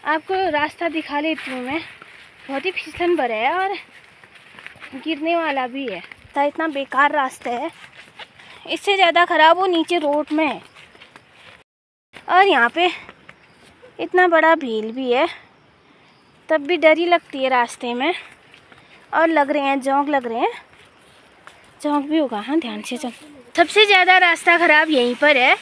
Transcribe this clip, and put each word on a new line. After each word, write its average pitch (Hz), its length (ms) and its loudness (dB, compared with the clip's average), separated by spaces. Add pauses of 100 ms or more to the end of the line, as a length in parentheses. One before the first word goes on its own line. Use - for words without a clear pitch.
आपको 349 460 -2
रास्ता 302 380 -4
दिखा 294 300 -6
लेती 311 320 -6
हूँ 254 100 -10
मैं, 269 180 -8 (680)
बहुत 277 160 -8
ही 370 60 -4
फिसलन 349 440 -4
भरा 240 200 -2
है 247 180 0
और 381 240 -2 (1160)
गिरने 311 400 -4
वाला 277 320 -2
भी 262 200 -10
है। 180 140 -10 (420)
इतना 311 260 -2
बेकार 277 420 0
रास्ता 262 400 -4
है, 262 180 -6 (1000)
इससे 392 260 -2
ज़्यादा 339 300 4
ख़राब 330 320 4
वो 381 100 -2
नीचे 339 300 0
रोड 294 340 -2
में 311 140 0
है। 214 160 -6 (1700)
और 370 160 6
यहाँ 254 240 2
पे 349 200 0 (1120)
इतना 359 280 2
बड़ा 320 280 4
भील 220 360 -6
भी 254 200 -4
है, 277 160 2 (1200)
तब 311 120 0
भी 311 160 -2
डर 311 200 4
ही 339 80 -2
लगती 330 380 -2
है 262 60 0
रास्ते 240 440 -2
में। 285 200 -2 (1000)
और 320 140 2
लग 294 240 0
रहे 285 120 0
हैं, 277 180 0
जोंक 277 280 0
लग 277 180 -2
रहे 226 120 -6
हैं, 392 120 0 (1300)
जोंक 294 240 -2
भी 302 120 -2
होगा। 233 220 -2
हाँ, 262 200 -4
ध्यान 214 220 -10
से 247 160 -10
चल। 247 140 -8 (440)
सबसे 392 300 4
ज़्यादा 370 320 6
रास्ता 339 400 2
ख़राब 320 320 4
यहीं 247 260 0
पर 285 220 4
है 277 240 4